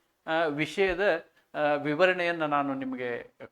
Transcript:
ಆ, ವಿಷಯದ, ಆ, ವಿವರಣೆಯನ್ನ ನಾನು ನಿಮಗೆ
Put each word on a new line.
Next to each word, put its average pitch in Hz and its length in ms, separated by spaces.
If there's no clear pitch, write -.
ಆ, 160 180
ವಿಷಯದ, 165 840
ಆ, 151 200
ವಿವರಣೆಯನ್ನ 170 720
ನಾನು 143 280
ನಿಮಗೆ 127 600